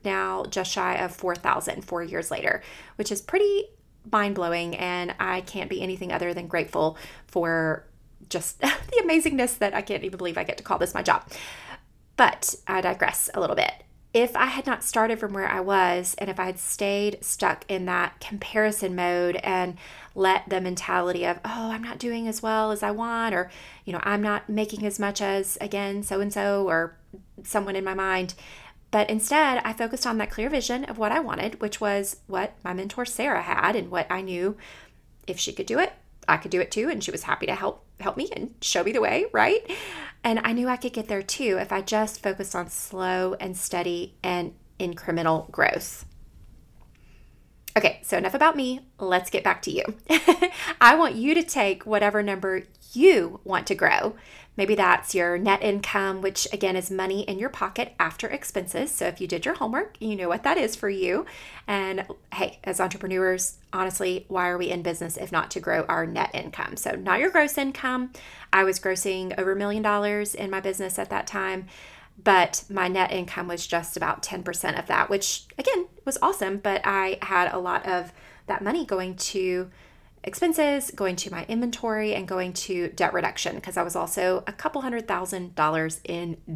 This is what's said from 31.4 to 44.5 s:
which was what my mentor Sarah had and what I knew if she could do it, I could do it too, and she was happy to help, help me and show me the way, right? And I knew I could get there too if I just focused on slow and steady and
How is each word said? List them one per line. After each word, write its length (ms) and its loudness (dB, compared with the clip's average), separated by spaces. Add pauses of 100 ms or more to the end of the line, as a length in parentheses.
which 180 -4
was 380 0 (100)
what 260 -2 (120)
my 80 -4
mentor 320 -4
Sarah 380 -2
had 340 2
and 120 -4
what 220 -2
I 80 -2
knew 380 -2 (680)
if 140 -6
she 140 -4
could 120 -6
do 140 0
it, 140 0 (340)
I 100 6
could 140 -8
do 100 4
it 100 -2
too, 180 0
and 140 -4
she 80 -6
was 120 -8
happy 220 -2
to 100 0
help, 300 -6 (140)
help 180 -4
me 180 -4
and 260 -6
show 220 0
me 80 2
the 100 2
way, 320 2
right? 280 4 (640)
And 200 2
I 100 0
knew 140 0
I 100 0
could 160 -8
get 140 -6
there 160 -2
too 360 -2
if 120 -6
I 100 -2
just 400 -2
focused 340 -4
on 140 -4
slow 720 -2
and 180 -6
steady 680 -4
and 300 -2 (260)